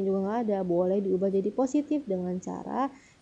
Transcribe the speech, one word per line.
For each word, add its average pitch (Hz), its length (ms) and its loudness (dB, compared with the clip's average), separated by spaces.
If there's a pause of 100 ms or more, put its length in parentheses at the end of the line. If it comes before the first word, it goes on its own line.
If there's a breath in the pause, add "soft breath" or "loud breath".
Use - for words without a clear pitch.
juga 190 240 0
nggak 220 180 -2
ada, 202 140 0
boleh 185 400 2
diubah 190 320 0
jadi 196 160 2
positif 285 560 0
dengan 180 320 -2
cara 208 560 -4 (300 loud breath)